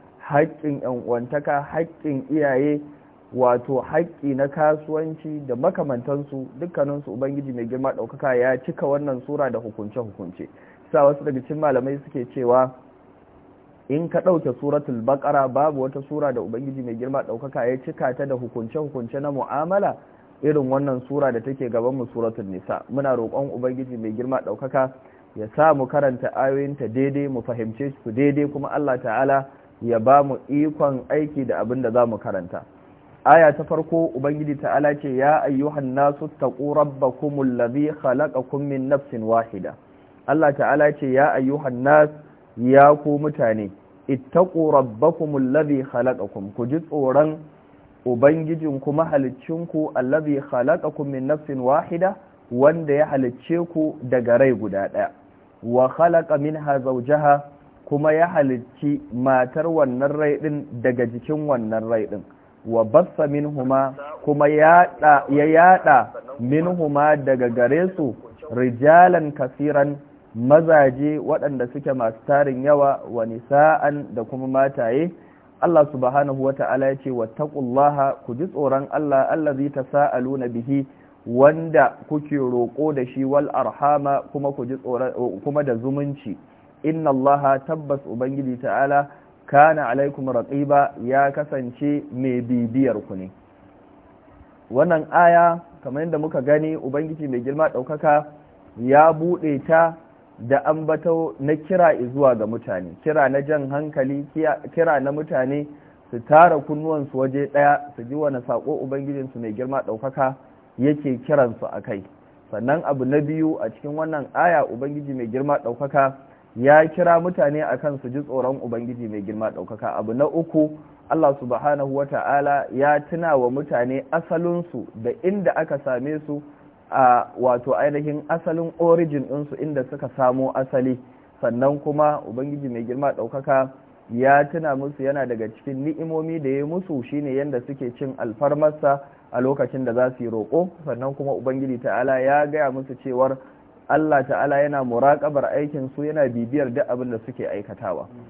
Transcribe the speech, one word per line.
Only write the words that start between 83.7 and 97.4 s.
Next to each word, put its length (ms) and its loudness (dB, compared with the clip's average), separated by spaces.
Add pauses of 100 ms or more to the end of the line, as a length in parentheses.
kuma 220 -4
ku 120 -8
ji 120 -6
tsoron, 360 -4 (300)
kuma 200 -2
da 120 0
zumunci. 600 -6 (480)
Inna 280 -2
Allaha, 480 2
tabbas 400 -6 (100)
Ubangiji 500 -6
Ta'ala, 480 0 (380)
kana 400 6
alaikum 480 -2
raqiba, 600 2 (100)
ya 260 2
kasance 800 -4
mai 300 -2
bibiyar 560 0 (100)
ku 60 -12
ne." 160 -10 (1400)
Wannan 400 2
aya, 500 6 (220)
kamar 200 -6
yadda 160 -2
muka 220 -4
gani, 340 2
Ubangiji 520 -6
mai 140 -4